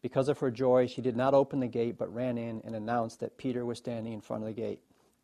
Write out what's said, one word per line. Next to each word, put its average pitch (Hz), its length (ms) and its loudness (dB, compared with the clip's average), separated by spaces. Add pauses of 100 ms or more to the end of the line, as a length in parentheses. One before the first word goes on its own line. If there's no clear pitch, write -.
"Because 131 260 2
of 143 120 2
her 135 100 0
joy, 123 380 4
she 123 120 -8
did 120 160 0
not 131 180 4
open 139 260 6
the 127 80 0
gate, 117 280 -2
but - 160 -6
ran 120 240 -2
in 117 280 -6
and 113 100 -8
announced 113 460 -2
that - 160 -8
Peter 123 280 -4
was 120 140 -4
standing 117 340 -6
in 107 80 -8
front 110 220 -6
of 110 60 -6
the 110 120 -6
gate." 107 200 -4 (440)